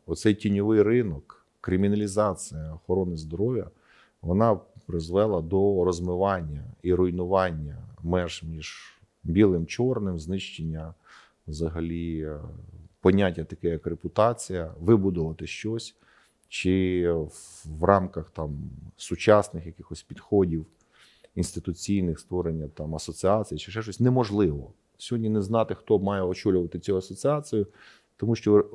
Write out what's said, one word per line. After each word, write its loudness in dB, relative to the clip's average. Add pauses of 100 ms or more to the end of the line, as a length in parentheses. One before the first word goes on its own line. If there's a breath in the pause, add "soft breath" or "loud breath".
оцей 0
тіньовий 2
ринок, 0 (160)
криміналізація 0
охорони -2
здоров'я, -4 (520 soft breath)
вона 2 (260)
призвела 0
до 2
розмивання 0 (180)
і 2
руйнування 0 (260)
меж -2
між -14 (240)
білим, 4
чорним, -2
знищення -8 (540 soft breath)
взагалі, -6
е, -8 (600)
поняття 4
таке, -6
як -4
репутація, -2
вибудувати 2
щось, -8 (520 soft breath)
чи 0
в, -6 (120)
в -2
рамках 4
там -8 (280)
сучасних 2
якихось -16
підходів 0 (720 soft breath)
інституційних, -2
створення -4
там -10
асоціацій, -2
чи -14
ще -8
щось, -8
неможливо. 2 (240)
Сьогодні -4
не 0
знати, 0
хто 2
має 0
очолювати 0
цю -2
асоціацію, -2 (500 loud breath)
тому 0
що 6